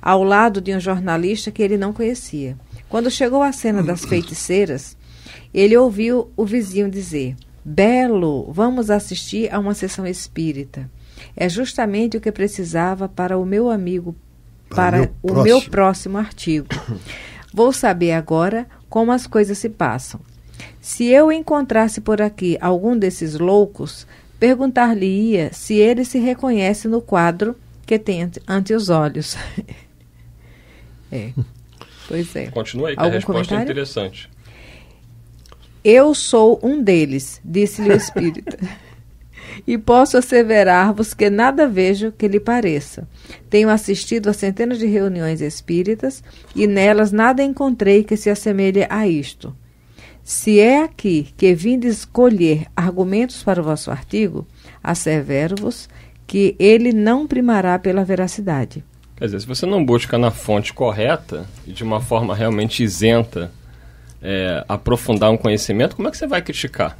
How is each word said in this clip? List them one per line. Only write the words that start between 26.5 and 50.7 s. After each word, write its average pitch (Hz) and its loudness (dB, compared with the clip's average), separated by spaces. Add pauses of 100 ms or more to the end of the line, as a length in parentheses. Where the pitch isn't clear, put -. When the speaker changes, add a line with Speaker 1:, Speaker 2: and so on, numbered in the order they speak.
Speaker 1:
no 226 0
quadro 185 0 (300)
que 220 0
tem 196 -4
ante, 175 -8
ante 196 -2
os 208 -2
olhos." 151 -2 (220)
<laughs> - -12 (1300)
É. 120 -10 (720)
Pois 170 -8
é. 127 -8
Speaker 3:
Continua 123 -6
aí, 143 -6
que - -12
a 160 0
Speaker 1:
Algum 175 0
Speaker 3:
resposta 185 -4
é - -4
Speaker 1:
comentário? 208 -4
Speaker 3:
interessante. 123 -8 (1500)
Speaker 1:
"Eu 262 8
sou 226 4
um 277 0
deles", 151 0
disse-lhe 202 0
o - 6
espírita. 180 -4 (540)
<laughs> - -20
"E 233 -2
posso 240 4
asseverar-vos 214 4
que 208 2
nada 262 4
vejo 202 0
que 214 -2
lhe 202 2
pareça. 190 -2 (420)
Tenho 214 4
assistido 214 0
a 208 2
centenas 220 -2
de 220 -2
reuniões 185 0
espíritas 180 -4 (320)
e 208 0
nelas 208 4
nada 247 4
encontrei 247 2
que 214 -2
se 214 0
assemelhe 196 0
a 214 0
isto. 147 -4 (720)
Se - 4
é 262 6